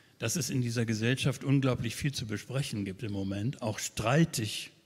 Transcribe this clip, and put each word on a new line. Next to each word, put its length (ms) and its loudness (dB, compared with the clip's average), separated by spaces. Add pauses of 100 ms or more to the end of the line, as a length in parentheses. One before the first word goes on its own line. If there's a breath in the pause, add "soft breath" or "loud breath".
(200 soft breath)
dass 180 0
es 120 -2
in 120 2
dieser 240 0
Gesellschaft 580 0
unglaublich 540 2
viel 160 -2
zu 140 -6
besprechen 580 -4
gibt 180 -8
im 80 -4
Moment, 500 -2
auch 180 -2
streitig 920 2 (140)